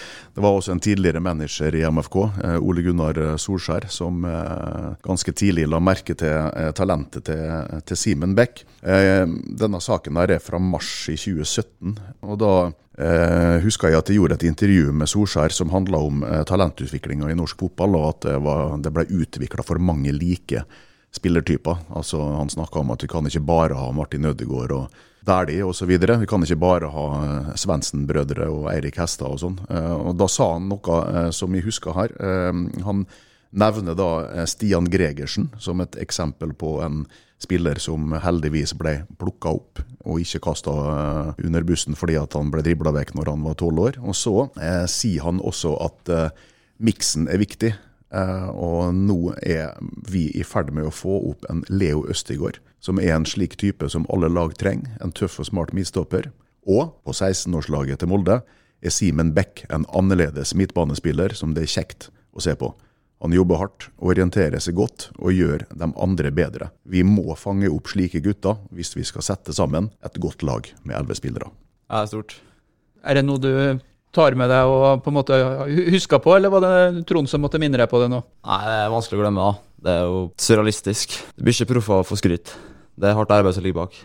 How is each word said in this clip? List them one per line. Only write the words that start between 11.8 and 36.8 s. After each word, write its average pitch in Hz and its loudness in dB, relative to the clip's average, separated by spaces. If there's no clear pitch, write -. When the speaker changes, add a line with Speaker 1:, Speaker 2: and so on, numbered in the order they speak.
Speaker 1:
og 104 -8
da, 92 4
eh, 85 4
husker 95 2
jeg 80 6
at 80 2
jeg 101 4
gjorde 87 4
et 82 2
intervju 82 4
med 76 0
Solskjær 85 2
som 82 -2
handlet 92 0
om, 71 0
eh, 78 0
talentutviklingen 73 -2
i 80 -2
norsk 85 -4
fotball, 95 0
og 78 2
at - -20
det 71 0
var, 73 0
det 76 -4
ble 82 0
utviklet 76 -4
for 82 -2
mange 73 0
like 76 -2
spillertyper. 82 0
Altså, 80 -6
han 71 -2
snakket 78 -4
om 64 -2
at 58 -6
vi 71 -6
kan 80 -4
ikke 76 -2
bare 80 4
ha 65 -4
Martin 71 -4
Ødegaard 64 -2
og 69 -4
Dæhlie 92 2
og 92 -2
så 92 -4
videre. 92 4
Vi 104 0
kan 98 2
ikke 82 0
bare 87 2
ha, 73 -6
eh, 73 -4
Svendsen-brødre 71 -2
og 76 -4
Eirik 71 -4
Hestad 85 -4
og 69 -6
sånn. 92 -4
Eh, 85 -2
og 87 -2
da 98 6
sa 92 2
han 90 -4
noe, 90 0
eh, 85 0
som 90 -4
jeg 87 0
husker 90 -6
her. 101 -2
Eh, 90 -2
han 98 -2
nevner 101 0
da, 85 0
eh, 85 -4
Stian 90 2
Gregersen 85 -2
som 90 -4
et 85 -8
eksempel 78 -6
på 78 -6